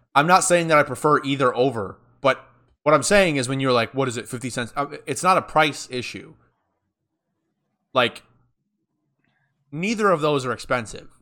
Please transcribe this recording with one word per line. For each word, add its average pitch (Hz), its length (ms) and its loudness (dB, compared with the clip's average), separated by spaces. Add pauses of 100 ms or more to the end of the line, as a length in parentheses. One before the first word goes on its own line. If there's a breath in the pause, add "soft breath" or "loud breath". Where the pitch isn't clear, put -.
(140 soft breath)
I'm 147 120 4
not 180 160 6
saying 175 260 2
that 156 100 4
I 147 40 6
prefer 139 400 0
either 135 320 0
over, 117 440 -2 (220)
but 131 240 0 (380)
what 151 120 4
I'm 143 100 2
saying 190 320 2
is 123 120 -2
when 135 120 -6
you're 135 120 0
like, 113 220 0
"What 131 140 -2
is 113 80 -6
it, 113 120 -10
fifty 127 220 -10
cents?" 117 240 -8
Uh, 143 120 -4 (200)
it's 147 160 -6
not 180 140 2
a 151 60 0
price 156 480 0
issue. 117 440 -10 (1600)
Like, 123 300 0 (1500)
neither 202 400 -2
of 160 120 2
those 143 240 0
are 120 60 -4
expensive. 113 580 -6 (120)